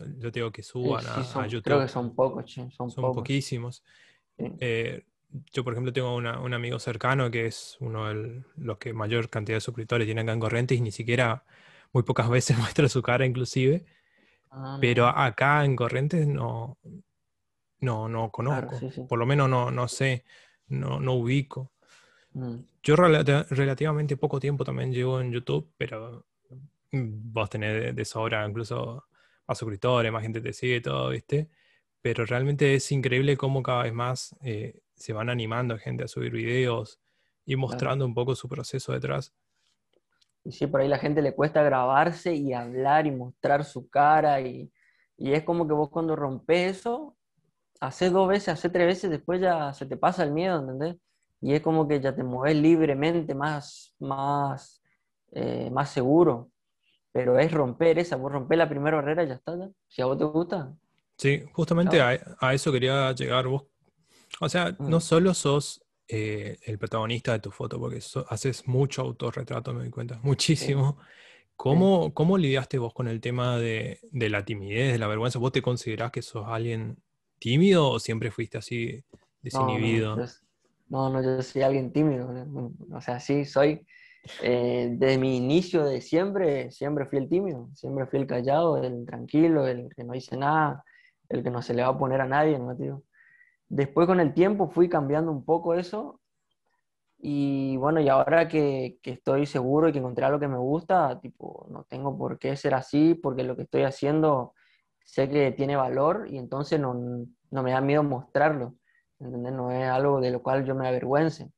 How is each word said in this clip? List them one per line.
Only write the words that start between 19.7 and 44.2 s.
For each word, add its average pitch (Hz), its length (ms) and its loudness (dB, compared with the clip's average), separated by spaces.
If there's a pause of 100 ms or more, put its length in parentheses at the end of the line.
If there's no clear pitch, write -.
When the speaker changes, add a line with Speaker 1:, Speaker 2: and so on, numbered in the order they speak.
Speaker 1:
no 123 180 -2
sé, 131 360 -2 (440)
no, 135 320 -4
no 131 140 0
ubico. 131 580 -2 (640)
Speaker 2:
Mm. 120 300 -10 (180)
Speaker 1:
Yo 147 140 6
relati-, 156 540 6
relativamente 143 680 0
poco 139 240 -2
tiempo 139 240 -2
también 127 280 -4
llevo 127 280 0
en 123 120 -4
YouTube, 139 440 -4
pero, 117 500 -10 (680)
mm, 113 400 -6
vos 110 180 -2
tenés 107 240 -2
de, 117 180 -2
de 113 120 -4
sobra 110 440 -2
incluso 117 580 -8 (400)
más 123 120 -4
suscriptores, 113 540 0
más 113 100 -4
gente 113 180 -6
te 117 120 -8
sigue, 123 280 -2
todo, 131 300 -2
¿viste? 139 400 -4 (520)
Pero 117 240 -2
realmente 135 480 2
es 135 180 0
increíble 135 440 2
cómo 135 260 0
cada 123 220 0
vez 117 100 -4
más, 123 480 -6
eh, 113 400 -8 (140)
se - 160 -10
van 110 180 -4
animando 117 480 -2
gente 123 260 -6
a 120 40 -10
subir 123 240 -6
videos 117 680 -2 (460)
y 135 100 -2 (100)
Speaker 2:
Claro. 127 240 -2
Speaker 1:
mostrando 135 160 0
un 113 80 -4
poco 123 220 0
su 127 120 -12
proceso 131 440 -8
detrás. 135 420 -4 (1120)
Speaker 2:
Y 135 80 -12
sí, - 140 -4
por 139 140 2
ahí 135 80 2
la 139 100 2
gente 151 240 0
le 139 120 0
cuesta 151 280 2
grabarse 147 720 2
y 143 180 -2
hablar 131 540 2
y 147 40 0
mostrar 135 540 0
su 131 260 -12
cara 147 500 4